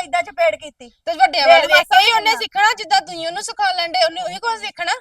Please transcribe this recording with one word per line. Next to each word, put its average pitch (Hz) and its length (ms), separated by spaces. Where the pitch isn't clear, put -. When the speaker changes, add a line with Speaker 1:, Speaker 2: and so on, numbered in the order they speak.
Speaker 1:
ਏਦਾਂ 349 180
ਚਪੇੜ 320 340
ਕੀਤੀ। 269 320
Speaker 2:
ਤੇ - 240
ਵੱਡਿਆਂ 659 360
ਵੱਲ 679 120
Speaker 1:
ਵੇਖ 587 100
ਲਾ 605 60
Speaker 2:
ਵੇਖ 403 220
ਕੇ 403 60
ਹੀ 466 80
ਉਹਨੇ 427 120
Speaker 1:
ਕਿੰਨਾ। 453 160
Speaker 2:
ਸਿੱਖਣਾ, 427 340
ਜਿੱਦਾਂ 392 260
ਤੁਸੀਂ 330 260
ਉਹਨੂੰ 349 160
ਸਿਖਾ 415 300
ਲੈਂਦੇ, 339 320
ਉਹਨੇ 330 180
ਉਹੀ 349 160
ਕੁਝ 453 220
ਸਿੱਖਣਾ, 370 400